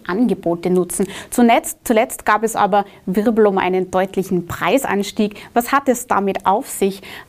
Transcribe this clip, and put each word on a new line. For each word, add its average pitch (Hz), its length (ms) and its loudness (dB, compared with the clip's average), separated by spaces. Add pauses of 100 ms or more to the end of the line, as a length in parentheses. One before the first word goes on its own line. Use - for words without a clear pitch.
Angebote 180 600 -2
nutzen. 180 380 0 (240)
Zuletzt, 240 540 2
zuletzt 240 420 0
gab 214 160 2
es 220 120 -2
aber 202 300 2 (220)
Wirbel 214 400 2
um 190 100 2
einen 185 340 0
deutlichen 185 560 -2
Preisanstieg. 202 880 -2 (180)
Was 240 180 0
hat 277 160 0
es 240 180 0
damit 196 380 -2
auf 214 240 0
sich? 196 320 -2 (280)